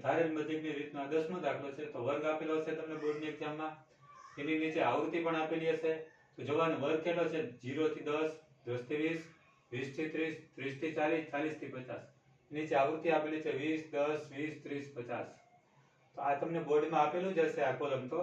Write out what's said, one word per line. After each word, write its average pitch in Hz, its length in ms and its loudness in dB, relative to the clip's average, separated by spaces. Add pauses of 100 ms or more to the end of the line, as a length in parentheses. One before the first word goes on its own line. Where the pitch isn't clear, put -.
ધારેલ 160 320 4
મધ્યકની 156 400 -2
રીતનો 143 280 -6
આ 139 60 -4
દસમો 160 340 0
દાખલો 139 320 -2
છે. 147 140 -8
તો 123 180 -6
વર્ગ 131 200 0
આપેલો 156 360 0
હશે 156 160 -2
તમને 156 180 -6
બોર્ડની 151 320 -2
એક્ઝામમાં. 151 480 -4 (640)
એની 156 200 0
નીચે 160 240 2
આવૃત્તિ 160 420 2
પણ 165 120 2
આપેલી 160 360 2
હશે. 160 200 0 (440)
તો 131 60 -10
જોવાનો 151 340 2
વર્ગ 156 260 2
કેટલો 170 220 2
છે? 160 160 0 (180)
ઝીરો 143 300 0
થી 143 160 -2
દસ, 156 320 0 (300)
દસ 123 200 -2
થી 151 100 0
વીસ, 160 280 0 (480)
વીસ 135 240 -6
થી 156 120 -2
ત્રીસ, 160 280 -2 (180)
ત્રીસ 135 260 -6
થી 160 120 -2
ચાલીસ, 156 380 2
ચાલીસ 151 280 -2
થી 131 160 -10
પચાસ. 127 300 -8 (460)
નીચે 151 260 0
આવૃત્તિ 156 340 4
આપેલી 156 320 2
છે 147 140 0
વીસ, 156 340 0
દસ, 147 400 0
વીસ, 151 320 -6
ત્રીસ, 143 320 -8
પચાસ. - 400 -6 (840)
તો - 60 -6
આ 143 120 4
તમને 165 260 -2
બોર્ડમાં 151 400 4
આપેલું 180 340 2
જ 165 60 4
હશે 151 220 4
આ 131 100 2
કોલમ 127 360 -2
તો 165 140 0